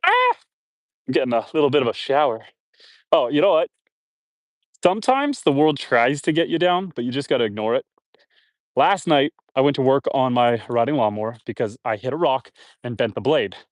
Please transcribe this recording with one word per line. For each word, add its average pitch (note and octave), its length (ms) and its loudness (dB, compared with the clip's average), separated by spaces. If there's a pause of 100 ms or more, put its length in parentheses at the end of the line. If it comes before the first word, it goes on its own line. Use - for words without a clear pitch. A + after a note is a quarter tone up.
Ah! A#4+ 320 2 (720)
I'm B2+ 40 -4
getting C3 220 0
a A2+ 200 0
little D3 160 2
bit C#3 120 2
of B2 60 0
a A2 60 -2
shower. C3+ 520 -2 (680)
Oh, C#3+ 160 2
you D3 140 0
know F#3+ 100 2
what? E3 160 2 (1120)
Sometimes B3+ 600 0
the D#3 100 2
world D3 260 2
tries B2+ 440 0
to F3+ 100 0
get D#3+ 160 0
you E3 100 -2
down, F3+ 360 0
but B2+ 100 -6
you B2 80 -4
just C3+ 160 -6
gotta B2+ 160 2
ignore G#2+ 300 -2
it. C3 100 -2 (920)
Last F3 300 0
night, D3 260 2 (240)
I C3 60 0
went C#3 140 2
to C#3 60 -2
work C3+ 220 2 (100)
on B2+ 200 0
my A#2+ 340 2
riding A#2+ 280 0
lawnmower A2 500 -2
because A#2 380 -6
I A2+ 120 -4
hit B2 160 -8
a D3 40 -6
rock C#3+ 340 -2 (340)
and B2 120 -8
bent A2+ 180 -2
the - 80 -6
blade. A#2 340 -2 (160)